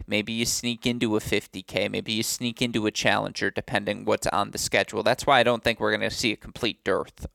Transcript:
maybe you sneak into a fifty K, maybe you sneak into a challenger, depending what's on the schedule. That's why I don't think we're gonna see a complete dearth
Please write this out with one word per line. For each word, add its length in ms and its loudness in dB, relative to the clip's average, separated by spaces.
maybe 240 0
you 140 0
sneak 400 -4
into 300 2
a 40 4
fifty 440 -2
K, 260 0
maybe 240 -4
you 100 0
sneak 380 -4
into 240 0
a 60 2
challenger, 580 0
depending 560 -4
what's 220 0
on 240 0
the 80 -8
schedule. 420 0
That's 240 2
why 140 6
I 40 8
don't 200 2
think 160 0
we're 120 2
gonna 200 0
see 200 0
a 60 -4
complete 480 -6
dearth 500 -2